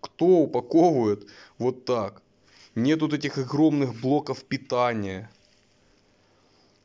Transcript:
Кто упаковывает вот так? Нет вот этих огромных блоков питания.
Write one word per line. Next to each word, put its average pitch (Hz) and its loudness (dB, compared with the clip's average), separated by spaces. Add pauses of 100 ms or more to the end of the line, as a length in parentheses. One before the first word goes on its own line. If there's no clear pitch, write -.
Кто - -4
упаковывает 139 2 (300)
вот 127 -4
так? 110 -4 (520)
Нет 143 0
вот 156 -2
этих 143 -6
огромных 139 0
блоков 135 -2
питания. 120 -4 (1500)